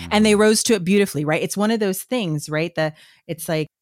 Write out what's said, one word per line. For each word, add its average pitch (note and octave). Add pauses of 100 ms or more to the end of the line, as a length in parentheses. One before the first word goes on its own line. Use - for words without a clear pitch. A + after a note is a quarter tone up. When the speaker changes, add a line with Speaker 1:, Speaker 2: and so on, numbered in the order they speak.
(120)
Speaker 1:
and G#3+
they G#3+
Speaker 2:
Mm-hmm. G#3
Speaker 1:
rose G#3+
to A#3
it F#3
beautifully, F#3
right? D3+
It's -
one G#3
of A#3
those G3
things, E3+
right? D#3
The, D#3 (340)
it's -
like D#3 (140)